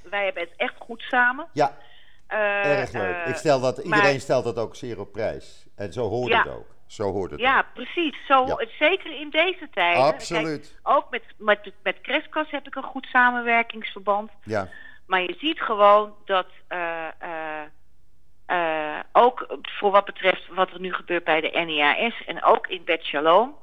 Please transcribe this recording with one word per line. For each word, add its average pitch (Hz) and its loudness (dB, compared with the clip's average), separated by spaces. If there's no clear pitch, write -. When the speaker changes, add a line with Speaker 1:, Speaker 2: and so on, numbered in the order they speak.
Speaker 1:
wij 202 -2
hebben 185 -2
het 170 -10
echt 247 -4
goed - -12
samen. 254 2
Speaker 2:
Ja. 143 2
Speaker 1:
Eh, 202 0
Speaker 2:
Erg - -4
leuk. 185 -4
Speaker 1:
eh, 170 -6
Speaker 2:
Ik 165 -4
stel 147 4
dat, 127 0
Speaker 1:
maar 180 2
Speaker 2:
iedereen 143 4
stelt 127 2
dat 95 -2
ook 110 -4
zeer 113 -8
op 98 -10
prijs. 95 -6
En 98 -8
zo 120 -2
hoort 120 0
Speaker 1:
Ja. 226 4
Speaker 2:
het 69 -2
ook. 60 -12
Zo 101 -4
hoort 92 -4
het 73 -8
Speaker 1:
Ja, 254 4
Speaker 2:
ook. - -2
Speaker 1:
precies. 277 -4
Zo, 269 4
Speaker 2:
Ja. - -2
Speaker 1:
eh, 226 -4
zeker 311 0
in 302 -10
deze 339 0
tijden. 175 2
Speaker 2:
Absoluut. 160 -2
Speaker 1:
Kijk, 233 4
ook 294 0
met, 226 -6
met, 208 0
met 185 -2
Crescas 302 -4
heb 277 -8
ik 277 -14
een 269 -8
goed - -10
samenwerkingsverband. 233 2
Speaker 2:
Ja. - -2
Speaker 1:
Maar 185 2
je 175 -4
ziet 320 -2
gewoon 208 6
dat, 185 2
eh, 165 -4
eh, 160 -8
eh, 160 0
ook - 6
voor - 0
wat 196 6
betreft 190 0
wat 180 0
er 180 -14
nu 185 -6
gebeurt 170 -2
bij 160 2
de 151 -2
N 170 0
I 156 -2
A 147 2
S - -12
en - -8
ook - 4
in 175 -8
Bet 165 -2
Shalom 175 4